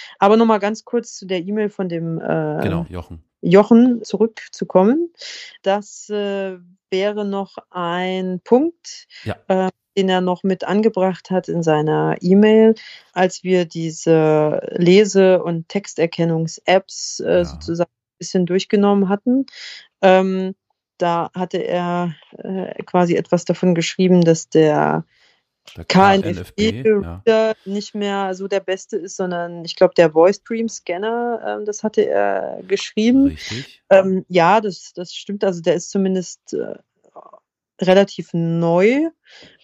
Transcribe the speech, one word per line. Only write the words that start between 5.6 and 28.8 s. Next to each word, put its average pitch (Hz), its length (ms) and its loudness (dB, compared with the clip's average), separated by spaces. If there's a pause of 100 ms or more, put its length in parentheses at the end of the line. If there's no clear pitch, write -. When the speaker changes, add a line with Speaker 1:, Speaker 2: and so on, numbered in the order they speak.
Speaker 1:
Das, 202 480 -6
äh, 196 480 -6 (320)
wäre 208 360 -4
noch 196 320 -6 (120)
ein 180 760 -4
Punkt, - 640 0 (160)
Speaker 2:
Ja. 104 120 -6 (120)
Speaker 1:
äh, 185 220 0 (280)
den 190 120 0
er 185 120 0
noch 180 220 -2
mit 185 220 -2
angebracht 190 640 0
hat 185 180 -2
in 165 160 -4
seiner 156 580 0
E-Mail, 214 540 6 (380)
als 180 300 -2
wir 180 220 0
diese 156 960 0 (100)
Lese- 185 720 4
und 170 260 -6
Texterkennungs-Apps, 170 1500 -6
äh, 175 160 0
Speaker 2:
Ja. 175 80 0
Speaker 1:
sozusagen 165 460 -8
ein - 260 -20
bisschen 180 280 -4
durchgenommen 196 640 0
hatten. 247 360 -2 (560)
Ähm, 190 540 2 (420)
da 170 360 -2
hatte 180 260 -6
er, 175 560 -4 (240)
äh, - 440 -10
quasi 175 320 0
etwas 180 300 -2
davon 180 280 0
geschrieben, 180 480 2
dass 165 280 2
der 151 560 2 (720)
Speaker 2:
Der 85 80 -14
Speaker 1:
K 196 280 6
N 196 100 0
F - 320 -8
B 214 160 0
Speaker 2:
K 220 60 -6
N - 0 -
F 262 60 -8
B, 220 60 2 (120)
ja. 92 240 -10
Speaker 1:
Reader 220 300 2 (100)
nicht 202 300 -8
mehr 196 400 -4
so 190 120 -10
der 196 120 -2
beste 190 380 -6